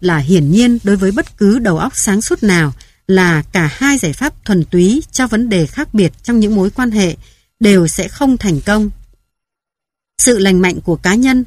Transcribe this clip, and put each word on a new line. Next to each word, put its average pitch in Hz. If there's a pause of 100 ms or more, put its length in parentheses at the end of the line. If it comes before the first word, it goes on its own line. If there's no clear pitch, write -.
là 175
hiển 147
nhiên 240
đối 202
với 196
bất 294
cứ 208
đầu 196
óc 254
sáng 208
suốt -
nào 170 (340)
là 180
cả 160
hai -
giải 156
pháp -
thuần 175
túy 190 (100)
cho 254
vấn 226
đề 180
khác -
biệt 185 (100)
trong 240
những 214
mối 190
quan 247
hệ 202 (440)
đều 190
sẽ -
không 269
thành 180
công. 208 (1300)
Sự 240
lành 190
mạnh 180
của 170
cá 180
nhân 254